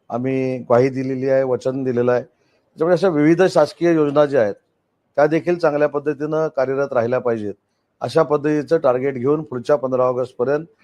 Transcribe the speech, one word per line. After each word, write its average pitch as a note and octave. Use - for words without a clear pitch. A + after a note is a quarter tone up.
आम्ही C3
ग्वाही A#2+
दिलेली C3
आहे, C3+
वचन C3
दिलेलं B2
आहे. A#2+
त्याच्यामुळे -
अशा F3
विविध D#3+
शासकीय E3+
योजना D3
ज्या C3+
आहेत, G2+
त्या D3
देखील E3
चांगल्या D3
पद्धतीनं D3+
कार्यरत C3+
राहिल्या B2
पाहिजेत. A2+
अशा A#2+
पद्धतीचं D3+
टार्गेट C3+
घेऊन C#3
पुढच्या C#3
पंधरा C3
ऑगस्टपर्यंत B2+